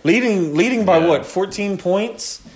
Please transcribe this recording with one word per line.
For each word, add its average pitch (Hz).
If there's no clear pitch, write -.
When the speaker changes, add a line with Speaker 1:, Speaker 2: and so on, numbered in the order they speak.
Speaker 1:
Leading, 190
leading 226
by 185
Speaker 2:
Yeah. 165
Speaker 1:
what, 151
fourteen 196
points? 208